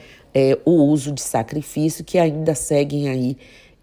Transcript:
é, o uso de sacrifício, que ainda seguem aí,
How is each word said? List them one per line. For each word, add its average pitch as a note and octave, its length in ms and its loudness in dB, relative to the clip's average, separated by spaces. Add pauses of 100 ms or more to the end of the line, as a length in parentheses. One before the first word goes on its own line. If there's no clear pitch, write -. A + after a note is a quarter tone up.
(340)
é, C3+ 320 4
o E3 60 4
uso D3 420 2
de C3 80 -8
sacrifício, D3+ 840 -4
que - 140 -4
ainda D#3 360 2
seguem D3 540 -2
aí, C3 300 -2 (460)